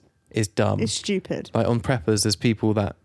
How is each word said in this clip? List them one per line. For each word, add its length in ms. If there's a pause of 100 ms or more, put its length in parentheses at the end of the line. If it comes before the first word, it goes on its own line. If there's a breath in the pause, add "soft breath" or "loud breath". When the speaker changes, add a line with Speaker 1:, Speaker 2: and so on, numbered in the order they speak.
(300)
Speaker 1:
is 180
dumb. 320
Speaker 2:
It's 120
stupid. 640
Speaker 1:
Like, 140
on 120
preppers, 440
there's 120
people 380
that 300